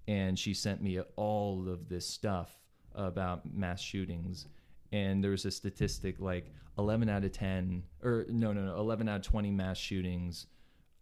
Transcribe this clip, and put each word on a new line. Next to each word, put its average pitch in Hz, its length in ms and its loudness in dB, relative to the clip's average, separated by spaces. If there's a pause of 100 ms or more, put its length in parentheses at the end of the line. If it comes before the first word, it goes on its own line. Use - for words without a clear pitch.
and 95 300 2
she 101 160 0
sent 98 280 -2
me 92 160 2 (180)
all 101 520 2
of 90 200 -4
this 87 180 -4
stuff 92 520 -2 (360)
about 90 480 0 (120)
mass 92 260 0
shootings. 87 640 -4 (440)
And 98 320 4
there 98 100 4
was 95 120 0
a 98 60 0
statistic, 98 680 -2
like, 90 320 -2 (280)
eleven 107 320 4
out 98 140 2
of 95 80 0
ten, 92 500 0 (200)
or 117 280 2
no, 113 240 2
no, 101 100 0
no, 92 120 -2
eleven 110 340 0
out 104 60 2
of 98 60 -2
twenty 104 280 2
mass 95 260 2
shootings, 87 680 -2 (560)